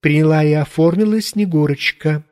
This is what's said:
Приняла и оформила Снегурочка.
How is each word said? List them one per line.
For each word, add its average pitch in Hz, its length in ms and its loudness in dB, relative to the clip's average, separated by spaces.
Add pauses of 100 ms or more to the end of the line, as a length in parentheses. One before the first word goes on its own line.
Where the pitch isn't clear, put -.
Приняла 156 420 2
и 151 100 2
оформила 175 640 0
Снегурочка. 151 1120 -2